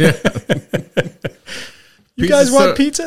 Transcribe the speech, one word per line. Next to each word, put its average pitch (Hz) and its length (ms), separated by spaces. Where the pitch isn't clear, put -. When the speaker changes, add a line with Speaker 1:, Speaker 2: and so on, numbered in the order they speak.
Speaker 1:
<laughs> - 0
Speaker 2:
Yeah. - 1040
Speaker 1:
You - 100
Speaker 2:
Pizza's 285 240
Speaker 1:
guys - 20
want 269 180
Speaker 2:
so, - 40
Speaker 1:
pizza? 285 320